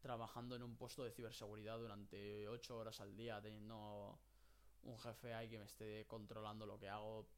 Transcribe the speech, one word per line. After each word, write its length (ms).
trabajando 540
en 80
un 140
puesto 260
de 80
ciberseguridad 680
durante 720
ocho 280
horas 240
al 160
día, 260
teniendo 760
un 160
jefe 360
ahí 140
que 100
me 60
esté 420
controlando 580
lo 140
que 100
hago 500